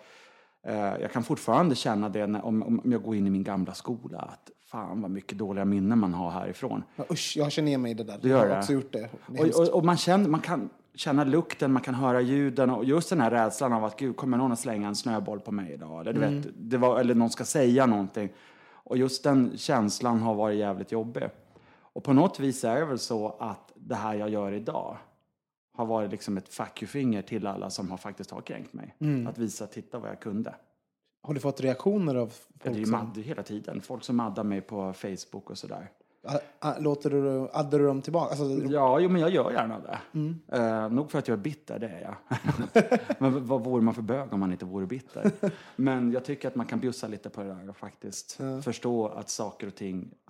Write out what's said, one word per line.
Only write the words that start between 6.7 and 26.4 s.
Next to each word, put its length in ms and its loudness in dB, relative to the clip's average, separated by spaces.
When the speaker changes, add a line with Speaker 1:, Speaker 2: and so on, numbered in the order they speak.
Speaker 2:
Ja, 140 -6
usch, 260 -2
jag 160 2
känner 160 2
igen 140 2
mig 80 -2
i 40 -2
det 100 -6
där. 180 -12
Speaker 1:
Du 60 4
gör 80 8
Speaker 2:
Jag 80 8
har 60 6
Speaker 1:
det? 80 4
Speaker 2:
också 140 2
gjort 200 -2
det. 60 -4
Det 60 -6
är 60 -12
Speaker 1:
Och, 60 -8
Speaker 2:
hemskt. 200 4
Speaker 1:
och, 100 8
och 160 4
man 120 6
känner, 320 4
man 120 4
kan 280 -4
känna 300 2
lukten, 480 2
man 100 2
kan 120 -4
höra 260 4
ljuden 500 4
och 140 0
just 260 2
den 100 2
här 100 6
rädslan 420 2
av 120 2
att, 140 -4
"Gud, 180 -2
kommer 220 0
någon 140 2
att 60 -2
slänga 300 -4
en 80 -4
snöboll 440 -4
på 120 -8
mig 200 -4
idag?" 280 -12
Eller, 120 -4
du 100 2
Speaker 2:
Mm. 180 2
Speaker 1:
vet, 60 -6
det 220 -4
var, 220 4
eller 140 4
någon 160 6
ska 140 -6
säga 420 6
någonting. 420 2
Och 80 -2
just 280 0
den 340 6
känslan 640 2
har 140 0
varit 240 2
jävligt 340 -2
jobbig. 360 -4
Och 120 -10
på 80 2
något 280 6
vis 240 -2
är 160 2
det 60 0
väl 120 -2
så 420 -4
att 340 -10
det 200 -8
här 200 -4
jag 140 -2
gör 240 -2
idag 440 -6
har 100 -2
varit 240 0
liksom 260 -4
ett 120 -6